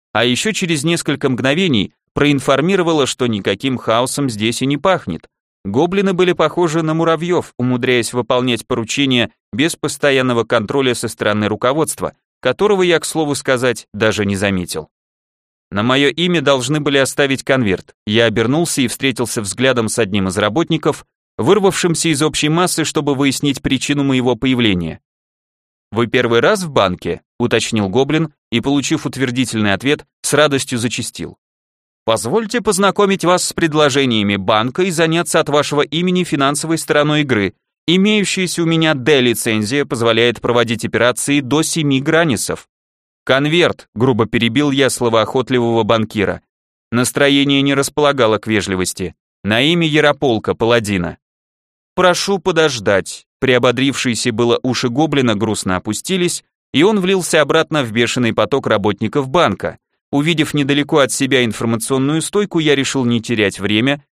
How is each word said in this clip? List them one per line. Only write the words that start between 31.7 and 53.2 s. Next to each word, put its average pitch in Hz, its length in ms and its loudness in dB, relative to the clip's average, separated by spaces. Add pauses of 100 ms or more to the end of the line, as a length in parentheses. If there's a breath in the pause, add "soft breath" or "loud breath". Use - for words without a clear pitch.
"Позвольте 180 560 -2
познакомить 196 640 0
вас 175 180 2
с - 100 -6
предложениями 135 840 2
банка 110 460 0
и 190 80 0
заняться 165 500 0
от 151 80 -2
вашего 147 320 0
имени 180 420 0
финансовой 147 560 -2
стороной 151 440 0
игры. 107 320 0 (340)
Имеющаяся 190 760 0
у 165 40 0
меня 160 280 2
Д-лицензия 123 920 0
позволяет 117 540 2
проводить 117 440 0
операции 123 560 0
до 139 220 0
семи 147 380 0
гранисов". 156 680 -2 (560)
"Конверт", 147 720 2
грубо 117 320 2
перебил 123 440 0
я 135 200 2
словоохотливого 117 920 0
банкира. 107 600 0 (500)
Настроение 139 720 2
не 139 100 0
располагало 135 640 2
к - 100 -8
вежливости. 92 680 -2 (280)
На 110 200 0
имя 165 240 2
Ярополка, 143 680 0
паладина. 101 640 0 (800)
"Прошу 185 440 0
подождать". 127 880 0 (140)